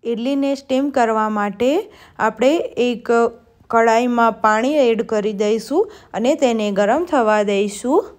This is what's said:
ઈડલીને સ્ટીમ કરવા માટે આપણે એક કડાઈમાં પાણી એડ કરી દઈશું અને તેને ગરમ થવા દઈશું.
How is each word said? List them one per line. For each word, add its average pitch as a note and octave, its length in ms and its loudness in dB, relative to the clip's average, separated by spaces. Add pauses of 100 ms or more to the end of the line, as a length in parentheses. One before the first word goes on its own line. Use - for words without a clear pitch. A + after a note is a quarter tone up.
ઈડલીને C4+ 480 -2 (100)
સ્ટીમ C4 340 -2
કરવા A3 400 0
માટે G#3 340 -2 (580)
આપણે A3+ 240 2 (340)
એક A#3+ 260 -4 (640)
કડાઈમાં A3+ 720 2
પાણી A#3+ 400 2
એડ A3+ 260 0
કરી G#3 220 -2 (100)
દઈશું A3+ 480 -2 (220)
અને A#3 180 0 (140)
તેને A3+ 200 0 (140)
ગરમ A#3+ 320 2
થવા G#3+ 260 2 (140)
દઈશું. G#3 680 -2